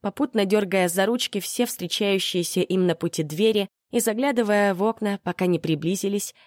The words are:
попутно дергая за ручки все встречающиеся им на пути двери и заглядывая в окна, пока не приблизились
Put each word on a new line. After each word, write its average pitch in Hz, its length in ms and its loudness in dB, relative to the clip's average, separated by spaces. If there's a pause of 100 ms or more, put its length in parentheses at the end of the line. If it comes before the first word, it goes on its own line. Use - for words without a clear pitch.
попутно 214 440 0
дергая 190 440 2
за 190 180 0
ручки 226 340 -2
все - 260 -2
встречающиеся 185 920 -2
им 185 260 2
на 170 80 2
пути 160 280 -4
двери 196 460 0 (220)
и 240 100 0
заглядывая 214 760 2
в 180 80 -2
окна, 214 400 -2
пока 180 240 -2
не 175 120 2
приблизились 175 760 -2 (120)